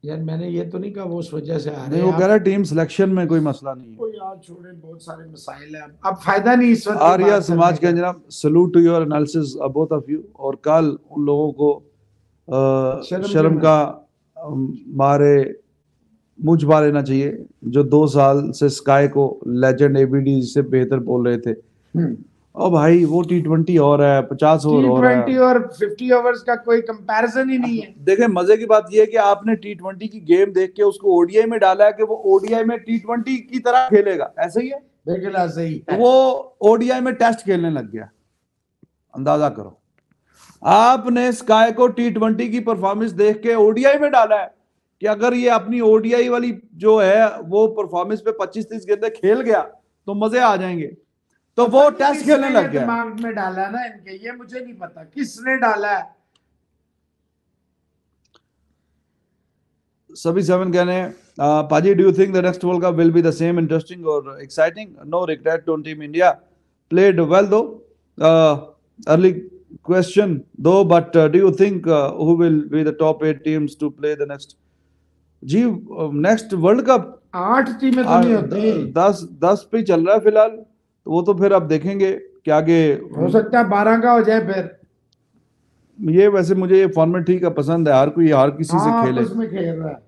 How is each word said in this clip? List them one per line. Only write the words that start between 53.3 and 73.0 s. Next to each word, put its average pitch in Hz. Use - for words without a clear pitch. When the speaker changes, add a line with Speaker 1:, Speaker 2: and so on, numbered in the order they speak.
Speaker 1:
डाला 190
ना 240
इनके, 190
ये 240
मुझे 247
नहीं 247
पता 170
किसने 262
डाला 208
है। -
Speaker 2:
सभी 170
सेवन 180
कह 180
रहे 180
हैं, 185
"अ, 147
पाजी, 165
do 185
you 190
think 190
the 185
next 180
World 175
Cup 175
will 165
be 170
the 160
same 170
interesting 165
or 147
exciting? 156
No 175
regret 160
on 156
Team 151
India, 170
played 185
well 190
though। 220
Uh, 160
early 180
question 185
though, 175
but, 170
uh, 156
do 185
you 185
think, 190
uh, 151
who 160
will 165
be 151
the 156